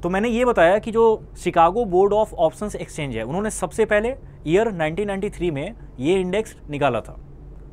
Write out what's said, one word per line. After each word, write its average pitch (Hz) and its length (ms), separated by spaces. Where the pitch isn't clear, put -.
तो 175 60
मैंने 196 200
ये 240 160
बताया 220 340
कि 226 120
जो 226 320
शिकागो 175 480
बोर्ड 196 280
of 214 140
options 170 440
exchange 156 440
है, 110 80
उन्होंने 180 260
सबसे 202 360
पहले 220 300
ईयर 214 240
नाइनटीन 165 360
नाइंटी 196 220
थ्री 175 220
में 156 240
ये 170 200
इंडेक्स 190 380
निकाला 135 320
था, - 180